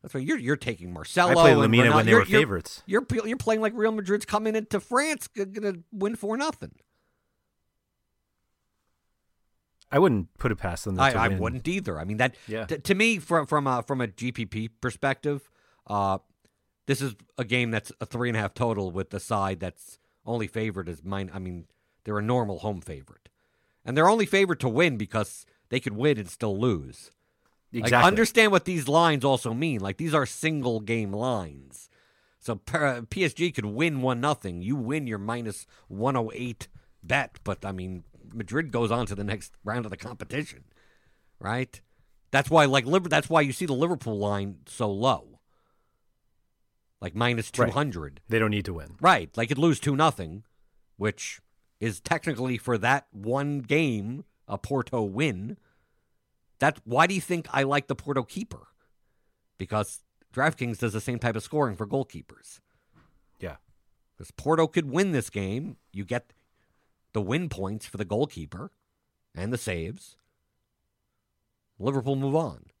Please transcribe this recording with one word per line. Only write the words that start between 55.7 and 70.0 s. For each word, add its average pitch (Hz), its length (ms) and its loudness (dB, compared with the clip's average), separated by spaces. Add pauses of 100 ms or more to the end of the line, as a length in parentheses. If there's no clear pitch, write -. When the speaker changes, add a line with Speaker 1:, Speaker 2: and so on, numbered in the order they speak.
Speaker 1:
That, 139 260 2
why 131 220 4
do 190 60 0
you 190 80 0
think 170 300 -4
I 139 120 2
like 139 240 0
the 139 80 -4
Porto 135 280 -4
keeper? - 440 -12 (880)
Because 101 440 -4 (320)
DraftKings 131 460 -2
does 113 140 -2
the 107 80 -4
same 120 180 -6
type 117 160 0
of 110 80 -4
scoring 135 320 -2
for 107 100 -6
goalkeepers. - 760 -10 (800)
Speaker 2:
Yeah. 85 180 -10 (600)
Speaker 1:
'Cause - 140 -18
Porto 160 360 2
could 160 220 -2
win 180 220 0
this 131 180 -2
game. 107 460 -6 (160)
You 98 140 -10
get 123 260 -6 (800)
the 107 100 -2
win 139 280 -2
points 98 360 -6
for - 120 -14
the 101 80 -4
goalkeeper 104 640 -6 (640)
and 95 160 -4
the 123 60 -2
saves. 113 580 -8 (1600)